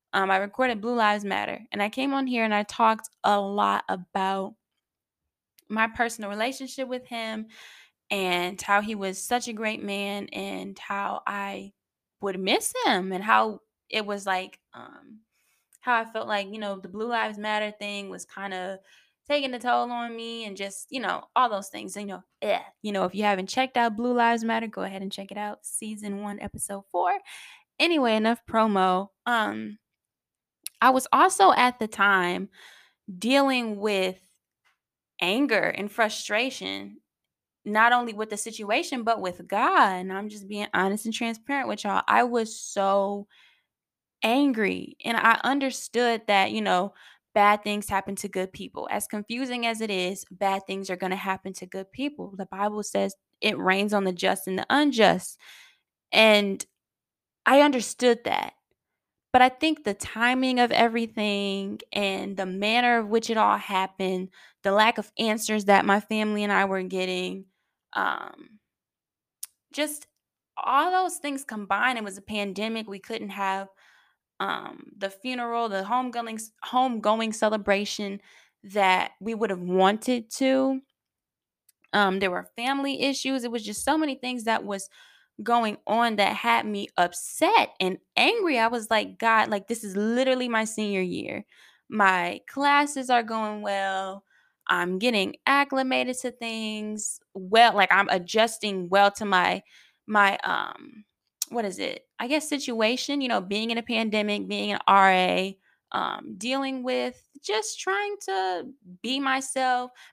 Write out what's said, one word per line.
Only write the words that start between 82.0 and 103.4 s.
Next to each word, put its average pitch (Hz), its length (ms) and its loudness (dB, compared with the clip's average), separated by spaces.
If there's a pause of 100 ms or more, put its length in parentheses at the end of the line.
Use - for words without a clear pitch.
there 196 100 2
were 180 260 -6
family 277 460 -2
issues. 269 420 -2
It 240 80 -6
was 226 120 -6
just 208 200 -8
so 302 140 2
many 311 160 0
things 247 300 -8
that 220 200 0
was 196 240 -6 (540)
going 226 440 2
on 226 320 2
that 208 180 4
had 233 300 2
me 208 220 -6 (100)
upset - 720 2 (100)
and 185 180 0 (180)
angry. 330 420 4
I 226 100 4
was 233 220 -4
like, 196 280 0
"God, 226 320 4
like, 202 180 -4
this 226 160 -6
is 196 120 -6
literally 247 520 0
my 226 160 0
senior 208 380 -2
year. - 440 -6 (440)
My 185 580 2
classes 285 640 2
are 240 140 4
going 214 380 -6
well. 196 640 -4 (440)
I'm 180 320 0
getting 214 360 0 (100)
acclimated 262 720 2
to 247 120 -6
things 214 880 -8 (140)
well. 202 400 6
Like, 190 180 6
I'm 202 180 4
adjusting 196 800 0
well 202 220 8
to 214 140 -8
my, 185 360 2 (440)
my, 202 380 4
um, - 600 -6 (460)
what 226 140 -4
is 190 140 -6
it? - 280 -6 (120)
I 247 100 -6
guess 302 200 0
situation, 262 720 0
you 262 80 -2
know, 220 120 0